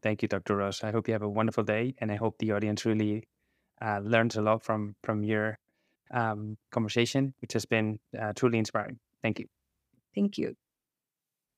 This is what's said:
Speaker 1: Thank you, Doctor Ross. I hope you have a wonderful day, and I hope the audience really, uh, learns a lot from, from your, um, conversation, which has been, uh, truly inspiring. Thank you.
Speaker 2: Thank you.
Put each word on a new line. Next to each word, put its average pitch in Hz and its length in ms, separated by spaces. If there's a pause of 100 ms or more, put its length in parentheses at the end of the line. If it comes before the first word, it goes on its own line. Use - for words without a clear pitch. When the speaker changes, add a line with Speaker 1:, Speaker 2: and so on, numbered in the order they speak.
Speaker 1:
Thank 107 200
you, 107 80
Doctor 101 260
Ross. 98 300
I 107 60
hope 110 180
you 113 40
have 107 80
a 104 80
wonderful 110 360
day, 113 320
and 110 120
I 104 60
hope 110 240
the 107 140
audience 104 320
really, 107 420 (540)
uh, 107 200
learns 113 360
a 107 40
lot 107 220
from, 104 400
from 107 220
your, 107 340 (520)
um, 107 460 (140)
conversation, 120 680
which 120 100
has 110 140
been, 107 340 (180)
uh, 110 160
truly 117 240
inspiring. 110 420 (220)
Thank 110 180
you. - 80 (680)
Speaker 2:
Thank 202 220
you. - 180 (1040)